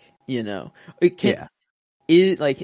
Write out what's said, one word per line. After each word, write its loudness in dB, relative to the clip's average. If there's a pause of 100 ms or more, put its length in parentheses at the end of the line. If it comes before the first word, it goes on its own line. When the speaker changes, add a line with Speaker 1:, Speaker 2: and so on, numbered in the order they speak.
(280)
Speaker 1:
you -6
know? -12 (300)
It 2
can, 0
Speaker 2:
Yeah. -14 (600)
Speaker 1:
is, 4
like, -2